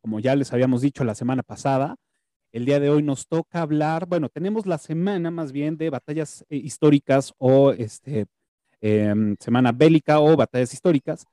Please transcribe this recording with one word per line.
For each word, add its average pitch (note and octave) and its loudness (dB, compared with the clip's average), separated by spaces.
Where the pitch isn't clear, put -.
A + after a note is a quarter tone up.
como G#2+ -6
ya B2+ 2
les C#3 -2
habíamos B2 2
dicho C#3 -2
la A2 -2
semana B2+ -4
pasada, C3+ -4
el A#2+ -8
día C#3+ 2
de C#3+ 0
hoy D3+ 2
nos C#3 -6
toca E3 -4
hablar, D#3 -2
bueno, E3+ -2
tenemos G3 -6
la F3 -2
semana E3+ -4
más D#3+ -8
bien D3 -4
de D#3+ -6
batallas, D3 -8
eh, D3+ -8
históricas C#3 0
o, C3+ 6
este, A2+ -6
em, G#2+ 0
semana B2 2
bélica D3+ 4
o D3+ 6
batallas B2 0
históricas D#3+ -2